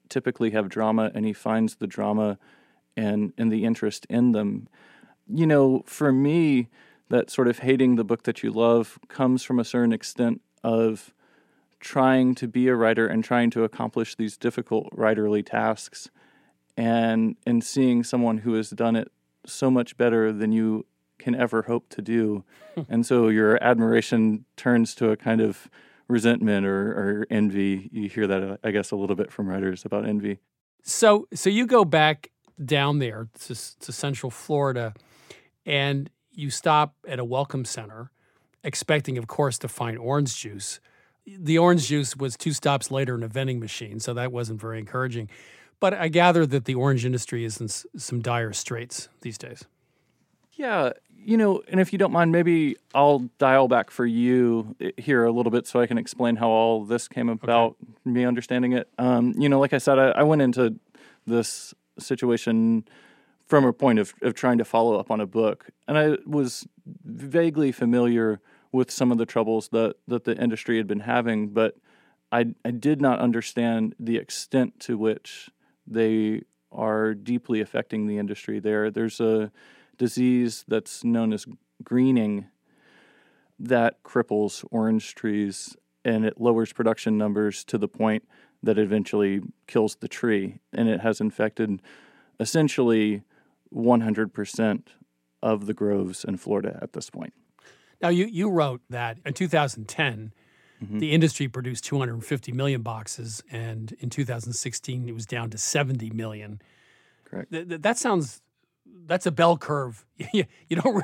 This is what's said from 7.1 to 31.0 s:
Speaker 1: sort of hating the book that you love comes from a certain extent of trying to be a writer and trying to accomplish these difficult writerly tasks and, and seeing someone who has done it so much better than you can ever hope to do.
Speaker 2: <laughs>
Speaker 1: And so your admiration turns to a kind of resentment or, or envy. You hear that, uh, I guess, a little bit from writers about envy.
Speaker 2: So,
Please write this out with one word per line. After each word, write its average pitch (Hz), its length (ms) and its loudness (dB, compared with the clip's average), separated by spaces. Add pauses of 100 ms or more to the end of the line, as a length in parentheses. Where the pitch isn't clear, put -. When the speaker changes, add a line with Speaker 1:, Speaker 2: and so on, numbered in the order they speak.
Speaker 1:
sort 127 180 2
of 120 120 0
hating 127 360 4
the 113 80 2
book 113 200 -2
that - 200 -4
you 113 80 -2
love 117 560 2
comes 127 360 0
from 127 160 0
a 117 40 0
certain 117 300 0
extent - 480 -2 (220)
of 113 500 0 (680)
trying 131 560 2
to 123 120 -8
be 123 200 0
a 127 80 4
writer 113 300 2
and 110 180 0
trying 120 280 2
to 117 120 0
accomplish 113 520 -4
these 107 220 -6
difficult - 580 -4
writerly 107 500 2
tasks - 640 -4 (680)
and, 113 580 0 (100)
and 120 180 2
seeing 123 400 2
someone 117 360 0
who 113 140 -2
has 110 180 0
done 113 240 0
it - 160 -2 (340)
so - 240 -2
much 123 280 0
better 113 360 4
than 107 180 0
you 110 340 0 (340)
can 123 160 -2
ever 113 280 0
hope 117 260 -4
to - 120 -10
do. 107 420 0 (320)
Speaker 2:
<laughs> 165 140 -8
Speaker 1:
And 117 160 2
so 120 240 4
your 107 340 4
admiration 113 800 2 (140)
turns 120 380 2
to 113 160 2
a 107 40 2
kind 113 240 0
of 107 300 -2 (400)
resentment 110 560 2
or, 98 260 0
or 104 380 -2
envy. 98 640 0
You 104 160 -6
hear 107 180 -2
that, 95 160 0
uh, 98 220 -8
I 107 60 -2
guess, 101 200 -2
a 104 60 -4
little 95 180 -2
bit 98 160 -6
from 104 160 -6
writers 95 380 -4
about 104 200 -4
envy. 104 340 -4 (440)
Speaker 2:
So, 214 500 4